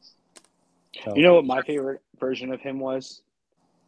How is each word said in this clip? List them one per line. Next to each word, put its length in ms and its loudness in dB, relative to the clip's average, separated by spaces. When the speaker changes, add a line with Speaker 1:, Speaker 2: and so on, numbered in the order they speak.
Speaker 1:
So 120 -6
Speaker 2:
You 80 4
know 120 10
what 100 4
my 160 -2
favorite 400 -6
version 320 -6
of 80 -8
him 200 -10
was? 420 -8